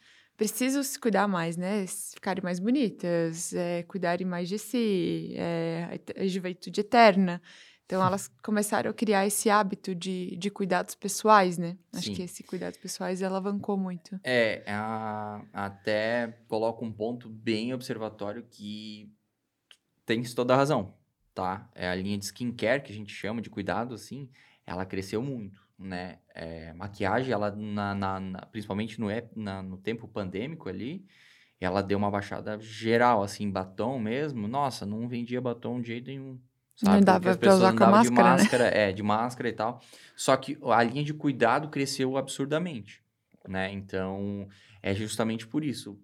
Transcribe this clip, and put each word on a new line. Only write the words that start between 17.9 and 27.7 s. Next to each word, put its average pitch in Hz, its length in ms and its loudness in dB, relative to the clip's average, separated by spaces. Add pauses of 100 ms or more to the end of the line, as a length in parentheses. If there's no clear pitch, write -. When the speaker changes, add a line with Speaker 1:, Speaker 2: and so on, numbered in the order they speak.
Speaker 2:
que 107 640 -14 (920)
tens 120 280 -2
toda 127 200 2
a 131 40 6
razão, 139 380 0 (380)
tá? 95 420 -6
É 92 120 -6
a 90 80 -2
linha 98 220 -4
de 101 80 -10
skincare, 123 580 -4
que - 80 -18
a 104 40 -14
gente 104 180 -14
chama 110 280 -8
de - 100 -12
cuidado, 104 420 -6
assim, 127 360 -14 (360)
ela 90 200 -6
cresceu 95 360 -4
muito, 117 400 -10 (160)
né? 92 400 -10 (180)
É, 82 380 -12
maquiagem, 101 580 -2
ela, 104 200 0
na, 104 420 -4